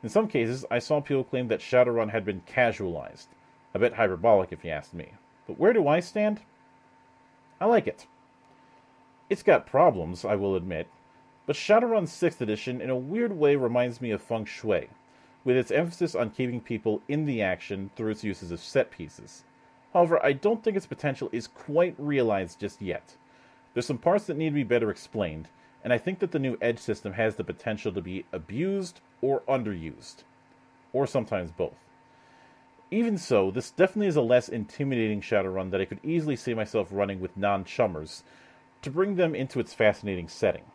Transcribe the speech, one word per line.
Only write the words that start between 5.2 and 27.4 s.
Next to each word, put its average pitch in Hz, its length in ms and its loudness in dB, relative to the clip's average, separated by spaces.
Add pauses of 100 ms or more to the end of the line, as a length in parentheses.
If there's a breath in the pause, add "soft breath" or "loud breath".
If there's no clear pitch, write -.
But - 120 -12
where 208 140 6
do 202 120 4
I 151 140 4
stand? 208 400 -2 (1200)
I - 20 2
like 226 220 4
it. - 200 -10 (1200 soft breath)
It's 196 120 -2
got - 240 6
problems, 95 600 2
I 104 100 2
will 98 220 0
admit, 87 320 -6 (560 soft breath)
but 147 100 -2
Shadowrun 220 540 2
sixth - 320 -2
edition 120 400 -4
in 123 80 -6
a 131 80 0
weird 202 340 -2
way 147 240 4
reminds 123 460 0
me 120 100 -2
of 104 100 -2
Feng 113 220 -4
Shui, 95 460 -2 (560 soft breath)
with 127 100 4
its 127 160 0
emphasis 170 420 0
on 113 180 -2
keeping 123 280 -4
people 110 480 -2
in 151 180 -2
the 123 160 -2
action 95 540 -4
through 110 160 -4
its 107 120 -8
uses 95 280 -6
of 85 80 -8
set - 320 0
pieces. - 540 -18 (480 soft breath)
However, 175 320 6
I 143 80 6
don't 220 280 0
think 214 140 -2
its 196 100 -4
potential - 460 -4
is 117 160 -6
quite 165 500 0
realized 117 640 0
just 101 220 -8
yet. - 340 -8 (580 soft breath)
There's 123 120 -2
some 135 120 -2
parts 202 280 2
that 160 100 -6
need 160 140 -2
to 147 60 -2
be 143 80 2
better 113 280 2
explained, 80 560 -6 (380 soft breath)
and 120 80 2
I 120 40 2
think 185 220 -4
that 185 120 -2
the 156 80 0
new 131 200 -2
edge 117 200 0
system 101 340 -6
has 110 220 0
the 101 100 -6